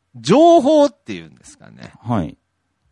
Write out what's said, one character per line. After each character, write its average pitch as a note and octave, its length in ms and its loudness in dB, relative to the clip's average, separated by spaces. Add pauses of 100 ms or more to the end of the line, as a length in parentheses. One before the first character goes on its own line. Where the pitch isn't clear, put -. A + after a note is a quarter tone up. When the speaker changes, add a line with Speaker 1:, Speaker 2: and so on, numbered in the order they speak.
(140)
Speaker 1:
う、 B2 40 -20
情 C#4+ 440 2
報 C#4+ 240 0
っ B3 40 -4
て - 220 -18
い F3 80 -12
う D#3+ 100 -20
ん - 40 -20
で A1+ 100 -20
す - 140 -20
か - 120 -20
ね。 A1+ 300 -20
Speaker 2:
は A2 220 -6
い。 - 160 -14 (540)